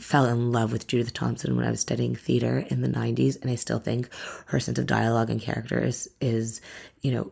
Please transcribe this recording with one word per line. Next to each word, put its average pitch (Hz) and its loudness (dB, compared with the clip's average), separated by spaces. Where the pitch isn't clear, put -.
fell 139 4
in 120 2
love 113 4
with 113 -4
Judith 120 0
Thompson 120 -2
when 117 2
I 113 0
was 113 0
studying 120 0
theater 120 0
in 127 -2
the 127 0
nineties, 120 2
and 127 -4
I 120 -2
still 113 -2
think 120 -2
her 139 0
sense 120 -2
of 127 0
dialogue 113 2
and 113 -2
character 117 -4
is, - -2
is, 113 -2
you 135 0
know, 117 -2